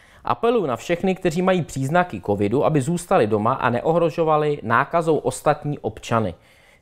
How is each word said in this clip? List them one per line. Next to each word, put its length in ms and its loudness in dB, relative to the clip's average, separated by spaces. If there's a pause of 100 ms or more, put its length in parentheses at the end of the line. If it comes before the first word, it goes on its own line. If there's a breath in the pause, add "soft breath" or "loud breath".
(240 loud breath)
„Apeluji 440 0
na 80 -2
všechny, 400 -2
kteří 260 -2
mají 200 2
příznaky 640 -2
covidu, 400 0
aby 160 2
zůstali 460 0
doma 260 0
a 160 -2
neohrožovali 920 0
nákazou 540 2
ostatní 640 -2
občany, 560 -2 (460 soft breath)